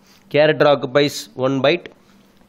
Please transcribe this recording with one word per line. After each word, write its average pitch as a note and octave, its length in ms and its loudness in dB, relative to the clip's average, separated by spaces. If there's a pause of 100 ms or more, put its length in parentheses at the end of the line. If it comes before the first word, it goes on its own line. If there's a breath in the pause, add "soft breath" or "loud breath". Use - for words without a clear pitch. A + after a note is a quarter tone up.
(300 soft breath)
Character D3+ 380 2
occupies C#3+ 680 -2
one C3 260 -2
byte, D#3 280 -2 (600 soft breath)